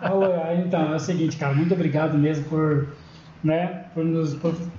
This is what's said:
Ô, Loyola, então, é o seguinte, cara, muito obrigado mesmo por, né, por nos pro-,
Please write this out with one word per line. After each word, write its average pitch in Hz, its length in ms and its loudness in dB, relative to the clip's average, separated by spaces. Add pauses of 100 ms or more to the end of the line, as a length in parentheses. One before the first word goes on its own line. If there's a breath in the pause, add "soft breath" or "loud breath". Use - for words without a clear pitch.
(120)
Ô, 196 60 2
Loyola, 175 380 2
então, 165 360 0
é 156 40 0
o 151 40 0
seguinte, 160 380 0
cara, 139 160 0
muito 170 180 2
obrigado 151 460 2
mesmo 147 320 2
por, 156 380 2 (540 loud breath)
né, 165 420 0 (100)
por 160 100 -2
nos 160 300 0
pro-, 165 180 -2 (260)